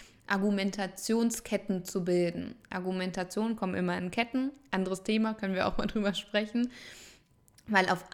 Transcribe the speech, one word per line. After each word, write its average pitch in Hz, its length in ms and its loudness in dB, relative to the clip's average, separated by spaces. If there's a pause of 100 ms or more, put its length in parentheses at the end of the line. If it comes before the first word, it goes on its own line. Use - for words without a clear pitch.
(280)
Argumentationsketten 196 1600 0
zu 180 200 -4
bilden. 175 520 0 (140)
Argumentationen 185 840 -2
kommen 185 180 -2
immer 180 220 2
in 180 140 -4
Ketten. 254 400 0 (200)
Anderes 185 320 0
Thema, 220 320 2
können 196 200 -2
wir 190 120 2
auch 196 120 0
mal 208 80 0
drüber 202 280 0
sprechen. 220 560 0 (1000)
Weil 190 200 6
auf 175 260 2